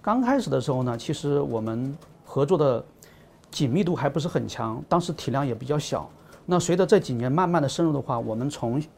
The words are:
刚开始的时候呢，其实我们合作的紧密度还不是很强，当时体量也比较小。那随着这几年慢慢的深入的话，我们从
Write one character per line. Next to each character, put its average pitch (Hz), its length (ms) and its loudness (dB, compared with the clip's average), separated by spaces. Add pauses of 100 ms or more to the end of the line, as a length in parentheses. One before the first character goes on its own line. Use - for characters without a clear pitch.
刚 233 220 2
开 254 180 2
始 - 80 -4
的 135 100 2
时 127 120 -2
候 127 120 0
呢， 123 140 -2
其 135 160 -6
实 143 280 0
我 123 200 -2
们 117 340 -4 (300)
合 139 220 0
作 180 100 4
的 139 260 2 (680)
紧 143 180 0
密 170 160 2
度 170 100 0
还 135 140 0
不 156 100 -2
是 147 80 -2
很 120 220 -2
强， 113 400 -6
当 175 100 4
时 175 140 -2
体 - 180 -6
量 135 160 0
也 120 80 -2
比 123 120 -12
较 147 120 0
小。 104 300 -4 (380)
那 180 120 2
随 170 160 2
着 175 120 4
这 202 120 6
几 - 140 0
年 120 180 -2
慢 175 160 2
慢 170 140 2
的 139 80 0
深 170 160 0
入 160 80 4
的 139 80 0
话， 123 180 -2
我 113 160 -4
们 123 140 -2
从 135 340 -2 (160)